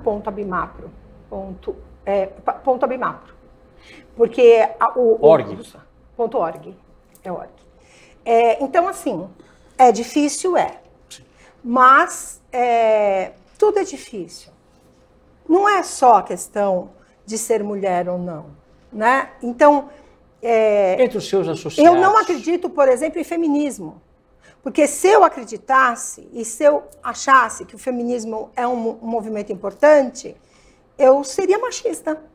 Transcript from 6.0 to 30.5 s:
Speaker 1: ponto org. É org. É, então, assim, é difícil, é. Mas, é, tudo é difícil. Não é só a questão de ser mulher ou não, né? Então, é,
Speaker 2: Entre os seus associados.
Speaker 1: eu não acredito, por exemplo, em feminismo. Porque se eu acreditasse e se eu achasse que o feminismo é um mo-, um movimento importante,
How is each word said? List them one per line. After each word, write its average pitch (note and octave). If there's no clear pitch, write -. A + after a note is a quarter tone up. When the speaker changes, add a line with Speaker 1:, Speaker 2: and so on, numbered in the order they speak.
Speaker 1:
ponto A#3
org. F3
É F#3
org. -
É, A#3
então, E4+
assim, G#3+
é B3+
difícil, D4
é. E3+
Mas, C4
é, A3
tudo G#4
é F#4+
difícil. -
Não F#4+
é G4
só B3
a F#3
questão F#3+
de A3
ser A3
mulher F#3+
ou F3+
não, E3
né? A#3+
Então, C#4
é, G#3+
Speaker 2:
Entre A#3
os F3+
seus F#3
associados. E3+
Speaker 1:
eu E4+
não G4
acredito, F4
por C#4+
exemplo, D4+
em D4+
feminismo. C#4+
Porque C#4+
se -
eu G4+
acreditasse B3
e A3+
se -
eu D4
achasse A#3+
que G3+
o -
feminismo A#3+
é B3
um B3
mo-, A3+
um A3+
movimento A3
importante, B3